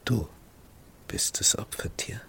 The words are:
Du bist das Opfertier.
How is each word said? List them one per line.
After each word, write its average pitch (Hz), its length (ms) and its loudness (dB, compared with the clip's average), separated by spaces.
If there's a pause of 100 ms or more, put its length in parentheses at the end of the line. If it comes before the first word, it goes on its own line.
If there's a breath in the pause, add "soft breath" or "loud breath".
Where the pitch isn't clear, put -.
Du 107 240 2 (800)
bist - 320 0
das - 160 6
Opfertier. - 720 -6